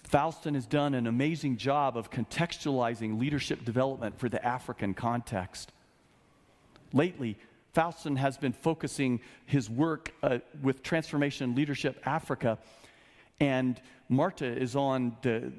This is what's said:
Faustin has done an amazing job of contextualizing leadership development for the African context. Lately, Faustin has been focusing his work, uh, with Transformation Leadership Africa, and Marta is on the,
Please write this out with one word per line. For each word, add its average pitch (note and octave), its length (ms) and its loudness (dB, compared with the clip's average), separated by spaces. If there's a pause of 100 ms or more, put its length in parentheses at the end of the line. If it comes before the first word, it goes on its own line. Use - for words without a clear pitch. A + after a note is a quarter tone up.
Faustin D3 520 0
has B2+ 120 -2
done C#3+ 280 2
an A#2+ 120 2
amazing C3+ 520 0
job C3+ 380 2
of A2+ 140 -6
contextualizing A#2+ 1080 -2
leadership C#3 440 -2
development B2 540 0
for A#2+ 120 0
the A#2 140 -4
African A#2+ 500 -2
context. A#2 760 -4 (1200)
Lately, C#3 420 0 (380)
Faustin E3 420 0
has C3+ 220 0
been C3 160 0
focusing C#3 680 -2 (240)
his C3 240 0
work, D3 440 -2 (100)
uh, C3 160 2 (240)
with C3 200 0
Transformation C#3+ 720 0
Leadership C#3+ 520 0
Africa, C3 520 0 (800)
and C3 400 2 (280)
Marta D3 380 2
is B2 300 -2
on C3 460 2
the, B2 360 0